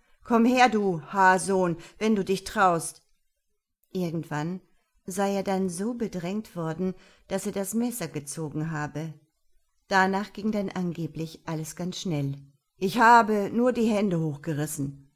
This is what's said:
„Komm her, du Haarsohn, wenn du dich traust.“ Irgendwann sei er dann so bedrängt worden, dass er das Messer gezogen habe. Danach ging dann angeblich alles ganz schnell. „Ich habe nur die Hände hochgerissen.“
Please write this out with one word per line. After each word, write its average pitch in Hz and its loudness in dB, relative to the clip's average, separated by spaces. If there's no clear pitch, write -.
„Komm 233 4
her, 247 6
du 196 0
Haarsohn, 185 4
wenn 220 2
du 196 0
dich 185 -2
traust.“ 180 0
Irgendwann 165 -6
sei 196 -2
er 196 -2
dann 190 0
so 190 -6
bedrängt 202 -6
worden, 170 -4
dass 190 -4
er 202 -6
das 196 -6
Messer 233 -4
gezogen 151 -8
habe. 151 -8
Danach 190 2
ging 214 -4
dann 202 -2
angeblich 160 -6
alles 156 -8
ganz 180 -8
schnell. 143 -4
„Ich 196 -2
habe 220 6
nur 240 2
die 233 2
Hände 202 2
hochgerissen.“ 147 -4